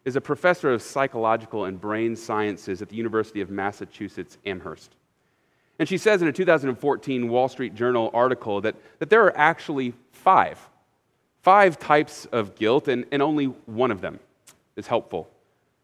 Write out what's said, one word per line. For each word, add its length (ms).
is 100
a 40
professor 520
of 80
psychological 880
and 120
brain 380
sciences 640
at 80
the 80
University 460
of 80
Massachusetts 960
Amherst. 460
And 80
she 120
says 240
in 60
a 40
two 140
thousand 240
and 80
fourteen 500
Wall 200
Street 260
Journal 400
article 480
that, 140
that 100
there 140
are 120
actually 560
five, 460
five 360
types 480
of 280
guilt, 340
and, 240
and 80
only 260
one 440
of 100
them 200
is 100
helpful. 420